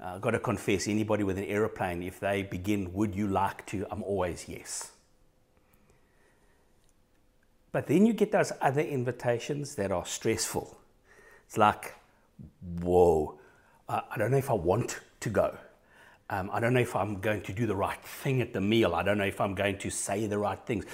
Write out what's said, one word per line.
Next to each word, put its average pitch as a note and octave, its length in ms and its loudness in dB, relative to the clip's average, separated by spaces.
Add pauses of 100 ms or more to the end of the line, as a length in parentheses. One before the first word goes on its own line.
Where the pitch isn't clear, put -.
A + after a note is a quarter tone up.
Uh, F2+ 140 -8
I've G2+ 60 -10
gotta A2+ 180 0
confess, G2+ 480 0
anybody G#2 360 0
with F#2+ 140 0
an G2 80 -4
aeroplane, G2 580 -2
if F2 160 -10
they G2 240 0
begin, F#2 500 -2
"Would G#2 220 0
you G#2 120 0
like F#2+ 400 -2
to?" G2+ 240 -6
I'm F#2+ 120 -6
always F2+ 440 -2
yes. - 440 -12 (2750)
But - 160 -2
then F#3 180 6
you A#3 80 4
get G#3 180 0
those F3 300 2
other C#3+ 200 2
invitations B2+ 920 -2
that G2 160 -2
are F2 140 -2
stressful. - 720 -4 (640)
It's - 120 -8
like, G#2 360 4 (880)
"Whoa, E2+ 560 6 (520)
uh, A2 200 -2
I - 80 -6
don't A2 140 0
know C3+ 60 4
if B2+ 120 0
I B2 40 2
want F#2+ 480 0 (180)
to - 100 -4
go. F#2 280 2 (720)
Um, G2+ 220 -4
I G#2 80 -2
don't A#2+ 140 2
know B2+ 80 6
if - 140 -2
I'm G2+ 260 -2
going G#2+ 200 0
to - 120 -10
do A#2 120 -2
the G#2+ 100 0
right F#2 280 -2
thing C3 380 -2
at - 100 -4
the - 80 -2
meal. G2+ 340 4
I E2+ 100 0
don't G2+ 140 2
know G2+ 80 0
if G2 140 -2
I'm G2+ 160 0
going G2 240 0
to G2 100 -8
say G#2 380 -2
the G#2 100 -2
right G2+ 280 -2
things. G2 280 -4